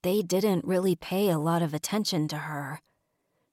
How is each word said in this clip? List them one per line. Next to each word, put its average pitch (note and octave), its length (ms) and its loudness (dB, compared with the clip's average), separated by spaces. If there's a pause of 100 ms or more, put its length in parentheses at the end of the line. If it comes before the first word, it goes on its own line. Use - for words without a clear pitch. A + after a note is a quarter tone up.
They G3 200 2
didn't F#3+ 420 2
really F#3 320 2
pay G3 340 0
a D#3+ 80 2
lot E3 240 2
of D3 120 -2
attention D#3 540 -2
to D3 100 -6
her. D3 420 -8 (720)